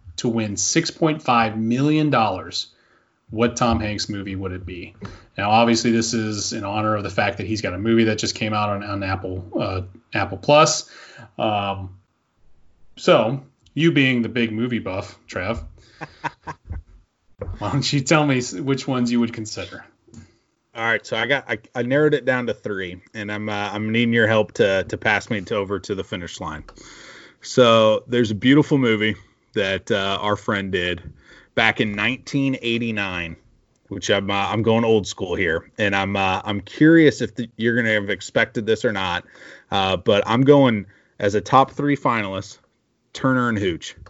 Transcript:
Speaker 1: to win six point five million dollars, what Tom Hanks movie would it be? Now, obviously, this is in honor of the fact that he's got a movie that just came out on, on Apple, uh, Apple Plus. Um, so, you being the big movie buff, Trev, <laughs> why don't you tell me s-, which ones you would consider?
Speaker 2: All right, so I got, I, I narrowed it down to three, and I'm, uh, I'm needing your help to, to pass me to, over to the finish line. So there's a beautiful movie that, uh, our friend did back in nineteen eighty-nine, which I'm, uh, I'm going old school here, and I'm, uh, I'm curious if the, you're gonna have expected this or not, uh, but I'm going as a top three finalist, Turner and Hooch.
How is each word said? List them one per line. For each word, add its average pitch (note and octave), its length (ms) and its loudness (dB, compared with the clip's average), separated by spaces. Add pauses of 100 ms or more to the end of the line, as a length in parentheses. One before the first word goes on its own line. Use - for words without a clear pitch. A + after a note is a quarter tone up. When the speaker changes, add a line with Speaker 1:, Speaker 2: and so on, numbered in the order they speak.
(160)
Speaker 1:
to B2+ 120 -2
win A2 280 -2
six - 340 -4
point D#3 320 -2
five A2+ 360 0
million C#3+ 520 0
dollars, G2+ 580 -2 (600)
what A#2 260 0
Tom A#2 240 0
Hanks G#2+ 300 -6
movie G2 260 -8
would F#2+ 160 -8
it F#2 140 -12
be? F2 280 -14 (440)
Now, G2+ 120 -2
obviously, A#2 400 4
this A2+ 220 0
is G#2+ 400 -4
in A2 120 -8
honor G#2+ 320 -2
of G2+ 60 -4
the G2 80 -6
fact G2+ 280 -2
that F#2 80 -8
he's G2+ 160 -4
got F#2 100 -4
a F2+ 60 -8
movie A2+ 260 4
that G#2+ 140 0
just - 160 -4
came G#2+ 180 -4
out G#2 160 -2
on, G2+ 140 -4
on G2 200 -6
Apple, F#2+ 440 -6 (120)
uh, F#2+ 240 -4 (300)
Apple G2 240 -4
Plus. D3+ 540 4 (480)
Um, G2 580 -4 (1000)
so, C3+ 460 2 (300)
you E3 180 4
being C3 300 4
the A2 80 -2
big A2+ 240 -2
movie A2+ 280 -2
buff, F#2+ 460 -8
Trev, G2 380 -6 (340)
<laughs> - 460 -12 (1120)
why G#2 140 -4
don't C3+ 180 -2
you C#3+ 120 0
tell D3+ 240 2
me C3+ 100 2
s-, B2 160 -4
which C3+ 340 -4
ones B2 240 -2
you A#2+ 100 2
would A2+ 120 0
consider? G#2+ 520 -12 (920)
Speaker 2:
All A2+ 100 -6
right, A2+ 220 0
so A#2 100 -6
I A2+ 100 -2
got, C3+ 220 -2
I, A2+ 100 -4 (160)
I A#2+ 80 -2
narrowed D3 320 4
it B2 100 -2
down B2+ 220 0
to A2 80 -2
three, F#2 460 -8 (140)
and G#2 180 -8
I'm, G#2+ 160 -6
uh, G#2 240 -4
I'm G#2+ 200 -4
needing A#2 200 2
your A#2 140 4
help G#2+ 280 2
to, G2 300 2
to G2+ 140 -8
pass G#2+ 320 0
me G#2+ 120 -2
to, G2 120 -6
over G2 260 -2
to G2+ 140 -8
the F#2+ 100 -6
finish F2+ 360 -10
line. D#2 240 -10 (760)
So A2+ 640 4
there's A#2+ 240 0
a A2 40 -2
beautiful C#3 440 4
movie G#2+ 380 2 (380)
that, F#2+ 360 -2
uh, G2 300 0
our G#2 160 0
friend G2 360 -4
did F2 400 -4 (420)
back A2+ 280 2
in G#2+ 100 -2
nineteen B2+ 720 -2
eighty-nine, G#2 760 -4 (520)
which F#2+ 200 -6
I'm, G2+ 220 2
uh, G2 180 0
I'm G#2+ 140 -2
going A2+ 240 2
old A2 200 4
school F2+ 280 -6
here, E2 420 -2
and G2+ 180 0
I'm, G2 220 0
uh, F#2+ 260 0
I'm G2+ 200 -6
curious D#3 580 6
if A2+ 140 -4
the, A#2 220 -8
you're A#2 200 0
gonna A2+ 160 0
have G2+ 160 0
expected A2 560 -2
this G#2+ 220 0
or A2+ 60 0
not, F#2 320 -2 (460)
uh, F#2+ 280 2
but G2+ 280 4
I'm A2+ 140 4
going C3+ 460 6 (320)
as G2+ 160 0
a G2+ 80 0
top C3 300 4
three C#3+ 260 -2
finalist, G2+ 580 -4 (560)
Turner B2+ 380 0
and G#2+ 80 -2
Hooch. F2+ 360 -4 (140)